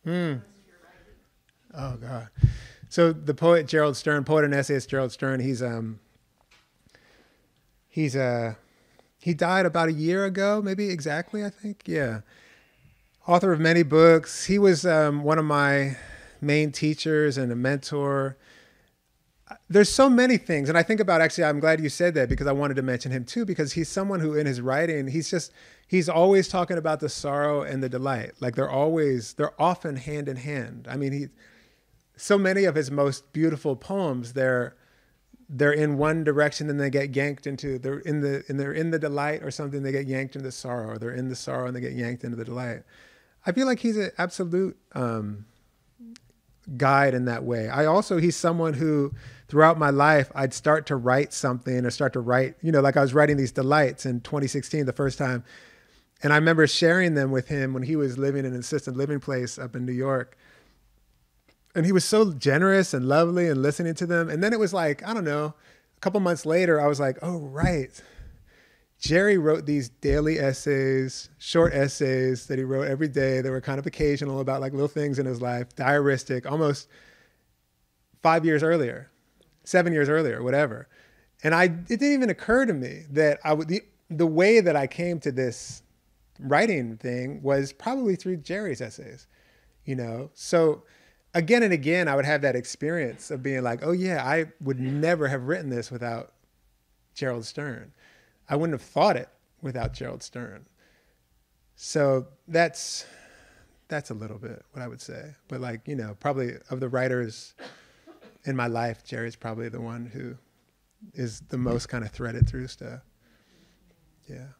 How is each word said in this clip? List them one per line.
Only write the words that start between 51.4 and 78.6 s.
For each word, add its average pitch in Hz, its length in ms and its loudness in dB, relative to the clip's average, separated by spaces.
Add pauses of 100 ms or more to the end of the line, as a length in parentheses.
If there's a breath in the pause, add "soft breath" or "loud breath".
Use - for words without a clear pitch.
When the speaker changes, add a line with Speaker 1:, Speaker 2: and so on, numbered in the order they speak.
Speaker 1:
or 117 40 0
start 135 220 -2
to 127 80 -4
write, 123 400 0
you 160 100 -2
know, 147 100 6
like 139 180 4
I - 20 6
was 135 140 2
writing 147 240 6
these 131 140 0
delights 135 520 2
in 123 160 -4
twenty 139 260 -4
sixteen 143 380 -4
the 127 80 -2
first 139 240 -2
time. 127 260 -2 (800 loud breath)
And 143 80 0
I 147 60 6
remember 160 300 6
sharing 170 480 2
them 135 160 0
with 131 180 -2
him 135 240 -2
when 127 120 -6
he 156 120 -2
was 135 220 -2
living 139 260 -2
in 127 80 -4
an 123 60 -6
assisted 131 380 -6
living 139 240 -2
place 127 380 -6
up 127 160 -12
in 123 120 -6
New 127 60 -4
York. 131 440 -4 (1400 soft breath)
And 170 120 2
he 196 60 2
was 180 120 4
so 214 280 4
generous 175 600 2
and 127 160 -2
lovely 170 400 4
and 135 140 2
listening 165 320 0
to 175 120 -4
them. 170 220 0
And 156 140 -2
then 220 100 2
it 233 60 0
was 196 160 0
like, 160 320 -2
I 220 80 -4
don't 202 100 -4
know, 151 300 -2 (420 soft breath)
a - 40 -20
couple 196 200 -2
months 175 240 0
later, 165 360 4
I 147 60 2
was 147 140 2
like, 131 220 0
"Oh, 175 160 -6
right. 139 600 -4 (1000 soft breath)
Jerry 190 380 4
wrote 151 260 2
these 139 240 -2
daily 151 520 0
essays, 135 880 -2 (100)
short 170 340 2
essays 131 760 0
that 135 100 -4
he 131 60 -4
wrote 135 240 -2
every 139 180 -2
day 135 340 0
that 131 80 -4
were 131 120 -4
kind 139 180 -6
of 139 80 -8
occasional 139 540 -2
about, 135 200 -4
like, 135 120 -6
little 143 160 0
things 143 320 -2
in 131 60 -2
his 120 140 -4
life, 123 360 -6
diaristic, 135 720 0
almost 147 380 -2 (1400 soft breath)
five 160 200 4
years 156 200 2